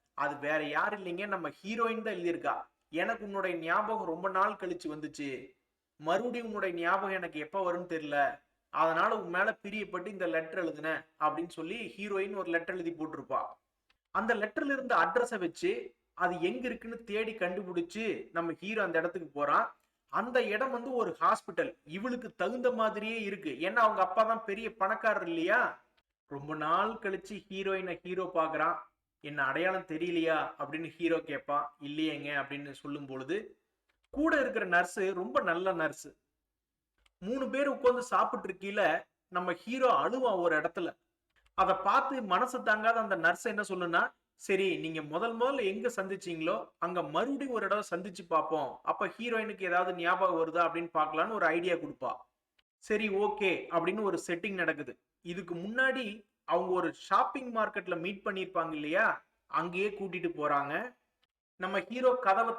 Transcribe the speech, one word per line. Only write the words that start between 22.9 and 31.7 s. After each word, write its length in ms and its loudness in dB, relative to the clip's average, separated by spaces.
இருக்கு. 300 -4
ஏன்னா 240 2
அவங்க 160 4
அப்பா 220 4
தான் 220 0
பெரிய 300 -4
பணக்காரர் 520 2
இல்லையா? 340 2
ரொம்ப 240 -8
நாள் 360 2
கழிச்சு 440 -6
ஹீரோயினை 540 -2
ஹீரோ 340 -4
பாக்குறான். 440 2
"என்ன 200 -6
அடையாளம் 440 0
தெரியலையா?" 500 0
அப்படின்னு 320 -6
ஹீரோ 320 0
கேட்பான். 440 -2